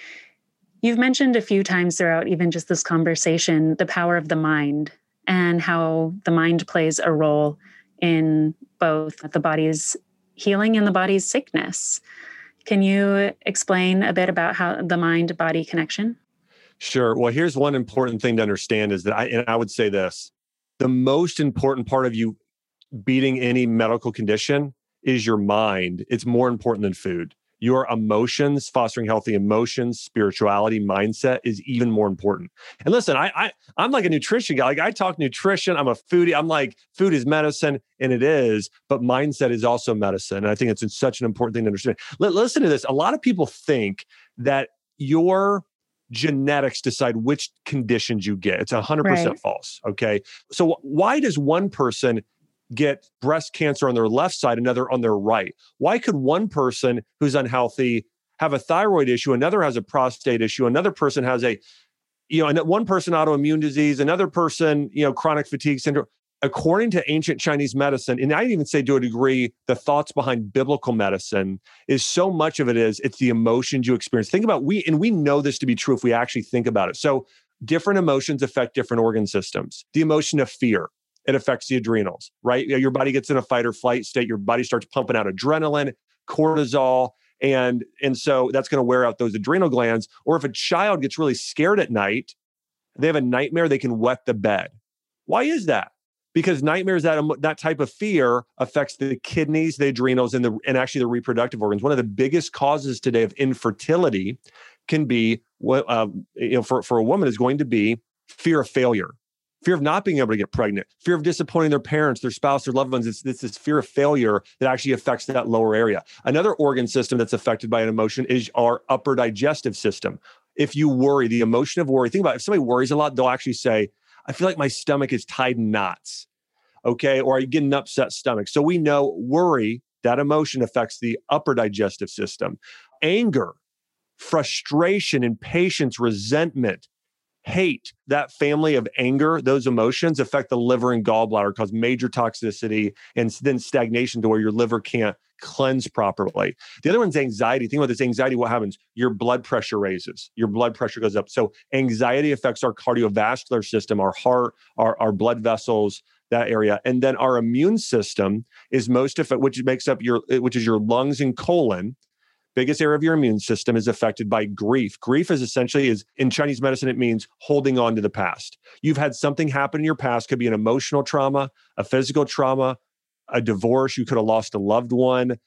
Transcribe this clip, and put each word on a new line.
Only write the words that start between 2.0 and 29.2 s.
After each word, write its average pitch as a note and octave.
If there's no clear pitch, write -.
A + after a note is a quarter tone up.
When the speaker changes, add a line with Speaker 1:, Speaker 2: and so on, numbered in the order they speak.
Speaker 1:
even E3+
just E3
this F3
conversation, D#3+
the F3
power F3
of D#3
the E3
mind D3+
and F3
how D#3+
the F3
mind E3
plays D#3+
a E3+
role D3+
in D#3+
both D#3
the E3+
body's D#3
healing G#3
and G#3
the G3+
body's F#3+
sickness. -
Can G3
you G3
explain F#3
a -
bit F#3
about F3
how F3
the F3
mind-body E3
connection? G3
Speaker 2:
Sure. A#2+
Well, A#2+
here's D3+
one C#3+
important B2
thing A#2
to A2+
understand G#2
is F#2
that G#2
I, A2
and A#2+
I A2+
would A#2
say A2
this, F#2+
the C3
most C3+
important C3+
part C3
of A#2+
you A2
beating C3
any B2
medical A2+
condition C3
is B2+
your A2
mind. G2+
It's B2
more A#2+
important A2+
than G2
food. F2
Your B2+
emotions, A#2+
fostering A#2
healthy A2